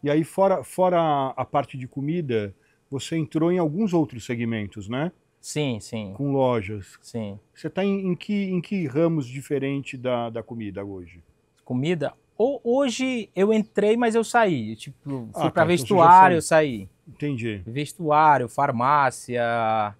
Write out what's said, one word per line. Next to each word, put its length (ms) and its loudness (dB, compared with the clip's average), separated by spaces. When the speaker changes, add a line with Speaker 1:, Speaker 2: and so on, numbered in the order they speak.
Speaker 1:
E 80 -2
aí, 140 2
fora, 380 0
fora 720 0
a 100 -6
parte 340 -4
de 100 -12
comida, 640 -4
você 260 -6
entrou 340 0
em 80 0
alguns 360 -2
outros 320 -2
segmentos, 640 -6
né? 200 -4
Speaker 2:
Sim, 380 -4
sim. 380 -10
Speaker 1:
Com 160 -4
lojas. 680 -2
Speaker 2:
Sim. 380 -10
Speaker 1:
Você 160 -10
tá 140 -4
em, 240 -2
em 80 0
que, 340 -4
em 100 -2
que 280 -4
ramos 360 0
diferente 720 -6
da, 340 -4
da 120 -8
comida 420 -10
hoje? 380 -14
Speaker 2:
Comida? 480 -2
Ho-, 260 -2
hoje 760 -2
eu 160 2
entrei, 440 2
mas 200 2
eu 80 2
saí. 500 0
Tipo, 580 -12
fui 140 -2
Speaker 1:
Ah, 40 2
Speaker 2:
pra 0 -
Speaker 1:
tá, 0 -
então 0 -
você 100 -2
já 40 6
Speaker 2:
vestuário, 460 4
Speaker 1:
saiu. 260 10
Speaker 2:
eu 60 0
saí. 460 2
Speaker 1:
Entendi. 580 -6
Speaker 2:
Vestuário, 840 2
farmácia. 1500 0